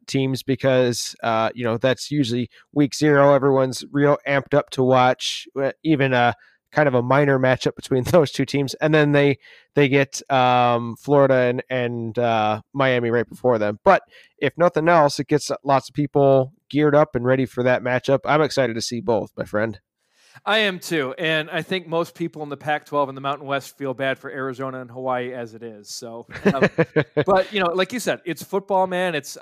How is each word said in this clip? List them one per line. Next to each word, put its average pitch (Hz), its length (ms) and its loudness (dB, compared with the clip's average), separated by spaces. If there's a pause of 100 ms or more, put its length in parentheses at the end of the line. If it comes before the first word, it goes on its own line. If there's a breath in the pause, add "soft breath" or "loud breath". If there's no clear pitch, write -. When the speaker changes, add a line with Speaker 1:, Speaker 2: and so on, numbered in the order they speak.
Speaker 1:
teams 131 340 -2
because, 127 800 0
uh, 110 320 -2
you 120 100 -10
know, 117 140 -2
that's 127 320 -2
usually 123 400 -2 (220 soft breath)
week 143 240 0
zero. 143 400 4
Everyone's 135 560 0
real 143 260 2 (100)
amped 139 280 -2
up - 160 0
to 131 120 0
watch, 127 720 0
uh, 135 180 -2 (100)
even 139 300 2
a 120 200 2 (380 soft breath)
kind 151 160 2
of 127 80 2
a 120 80 2
minor 135 340 2
matchup 127 380 0
between 127 280 -2
<laughs> - 20 -10
those 143 260 4
two 135 140 -2
teams. 139 300 -2
And 156 200 0
then 147 160 4
they, 143 260 4 (380 soft breath)
they 143 140 4
get, 139 420 0
um, 123 640 2
Florida 139 400 4
and, 123 340 2
and, 120 480 -4
uh, 110 440 0 (120)
Miami 127 380 0
right 117 180 0
before 123 300 0
them. 104 240 -2
But 190 180 6 (380 soft breath)
if - 180 -2
nothing 170 320 2
else, 151 300 4
it 135 80 -6
gets 147 240 -2 (120)
lots 135 260 0
of - 40 -20
people 135 580 2 (180)
geared 143 260 2
up 151 200 2
and 120 80 -4
ready 131 220 2
for - 160 -6
that 123 220 2
matchup. 127 420 0
I'm 156 160 2
excited 127 320 0
to 113 80 -8
see 117 200 -8
both, 101 360 -2
my - 80 -8
friend. 104 340 -4 (640 soft breath)
Speaker 2:
I 208 160 0
am 190 200 -2
too. 143 400 -4
And 160 320 -2
I 170 100 -4
think 180 260 -8
most 165 280 -6
people 156 260 -8
in 147 80 -10
the 143 80 -10
Pac-twelve 147 500 -4
and 135 80 -10
the 135 60 -16
Mountain 139 240 -6
West 139 320 -8
feel 135 160 -6
bad 135 240 -4
for - 140 -14
Arizona 131 500 -8
and 123 80 -18
Hawaii 127 420 -6
as 120 220 -12
it 110 80 -20
is. 107 300 -16
So, 117 340 -16 (260)
um, 170 160 0 (280)
Speaker 1:
<laughs> 147 320 -2
Speaker 2:
but, 196 260 0
you 202 60 -4
know, 175 120 0
like 185 220 -4
you 247 60 -6
said, 156 260 -4
it's 165 160 -8
football, 190 460 -2
man. 180 260 -4
It's, - 280 -8